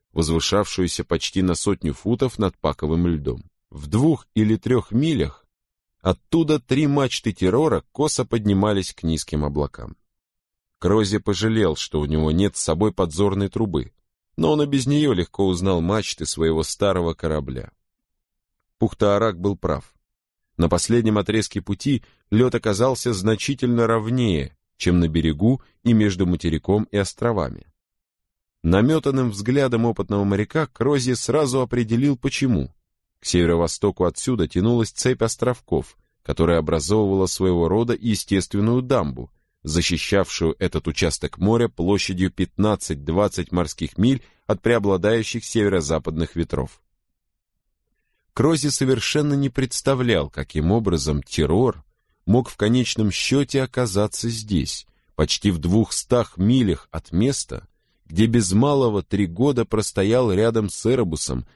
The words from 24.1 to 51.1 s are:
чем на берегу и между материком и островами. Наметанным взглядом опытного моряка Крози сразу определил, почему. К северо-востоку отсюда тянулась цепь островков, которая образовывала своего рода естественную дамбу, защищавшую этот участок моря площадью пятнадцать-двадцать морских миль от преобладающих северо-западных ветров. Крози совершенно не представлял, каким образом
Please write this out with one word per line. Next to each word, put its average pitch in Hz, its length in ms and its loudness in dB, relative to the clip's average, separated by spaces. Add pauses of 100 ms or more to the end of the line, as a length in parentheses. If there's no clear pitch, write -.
чем 87 220 2
на 85 80 4
берегу 80 520 2 (220)
и 120 100 2
между 101 340 2
материком 87 580 0
и - 120 -6
островами. 98 680 -2 (960)
Наметанным 127 720 2
взглядом 120 520 0
опытного 101 400 -2
моряка 104 420 0
Крози 127 460 0
сразу 135 480 0
определил, 120 560 0
почему. 120 580 -2 (440)
К - 80 -16
северо-востоку 85 800 2
отсюда 90 440 -2
тянулась 113 440 0
цепь 127 300 -2
островков, - 760 -4 (240)
которая 82 340 2
образовывала 92 720 0
своего 90 420 0
рода 117 260 0
естественную 104 880 0
дамбу, 82 500 -2 (320)
защищавшую 85 960 -2
этот 85 300 -4
участок 78 480 -4
моря 113 320 2
площадью 92 640 -2
пятнадцать-двадцать 90 1200 -2
морских 82 460 -4
миль 123 240 2 (240)
от 107 160 -2
преобладающих 110 800 0
северо-западных 82 920 -2
ветров. 71 460 -6 (1500)
Крози 147 360 2
совершенно 139 640 0
не 139 160 0
представлял, 127 800 0
каким 76 400 -2
образом 80 520 0